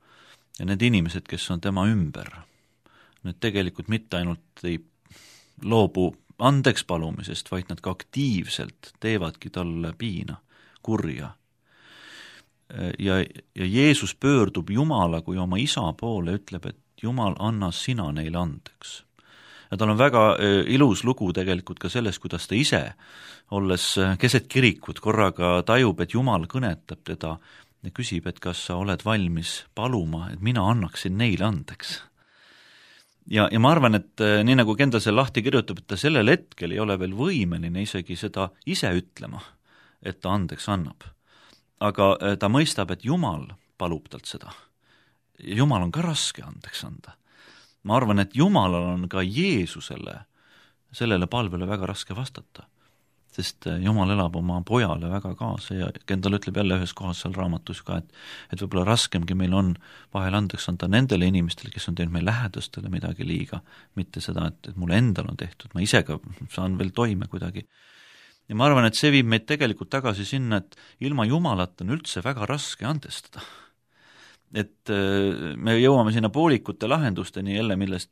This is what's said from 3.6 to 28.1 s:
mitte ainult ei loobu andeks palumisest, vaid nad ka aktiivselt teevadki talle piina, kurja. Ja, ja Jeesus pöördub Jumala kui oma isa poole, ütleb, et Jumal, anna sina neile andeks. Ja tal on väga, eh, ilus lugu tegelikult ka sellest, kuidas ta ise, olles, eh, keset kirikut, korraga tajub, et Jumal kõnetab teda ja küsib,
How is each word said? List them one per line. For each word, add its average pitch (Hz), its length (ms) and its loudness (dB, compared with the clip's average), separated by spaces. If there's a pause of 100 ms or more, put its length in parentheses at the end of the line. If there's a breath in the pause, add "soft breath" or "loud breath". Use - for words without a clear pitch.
mitte 107 320 -4
ainult 87 480 -6
ei 82 120 -4 (840 soft breath)
loobu 95 460 4 (320)
andeks 135 460 4
palumisest, - 640 -6
vaid 92 180 -4
nad 85 120 -12
ka 92 140 -4
aktiivselt - 1040 -4
teevadki 95 540 -4
talle 85 440 -6
piina, 101 420 -8 (420 soft breath)
kurja. 80 500 -4 (1700 loud breath)
Ja, 95 200 2 (360)
ja 95 100 -2
Jeesus 120 500 2
pöördub 107 540 2
Jumala 101 520 2
kui 90 160 -6
oma 92 220 -2
isa 131 240 -2 (140)
poole, 101 420 -2
ütleb, 90 300 -12
et - 340 -16
Jumal, 113 360 -2
anna 104 360 -2
sina 107 400 -4
neile 80 240 -4
andeks. - 640 -8 (680 soft breath)
Ja 98 80 -4
tal 107 140 2
on 107 40 2
väga, 123 240 6 (180)
eh, 101 360 4
ilus 131 320 6
lugu 110 260 0
tegelikult 92 460 -2
ka 90 100 -4
sellest, 110 300 -2
kuidas - 280 -8
ta 95 80 -2
ise, 123 260 2 (720 loud breath)
olles, 95 460 0
eh, 95 220 2
keset 127 280 2
kirikut, - 520 0
korraga 90 640 2
tajub, 113 380 4
et 87 120 -4
Jumal 110 340 0
kõnetab 104 560 -6
teda 82 340 -6 (460 soft breath)
ja 92 80 -10
küsib, 92 360 -6